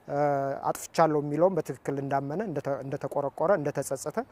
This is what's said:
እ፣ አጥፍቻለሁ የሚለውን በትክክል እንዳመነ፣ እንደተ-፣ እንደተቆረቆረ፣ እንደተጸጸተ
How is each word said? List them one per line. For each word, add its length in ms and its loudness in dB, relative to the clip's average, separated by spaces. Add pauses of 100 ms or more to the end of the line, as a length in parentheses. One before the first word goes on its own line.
እ፣ 120 -2 (440)
አጥፍቻለሁ 560 2
የሚለውን 340 4
በትክክል 440 -2
እንዳመነ፣ 460 -2
እንደተ-፣ 360 -4
እንደተቆረቆረ፣ 760 -4
እንደተጸጸተ 640 -4 (140)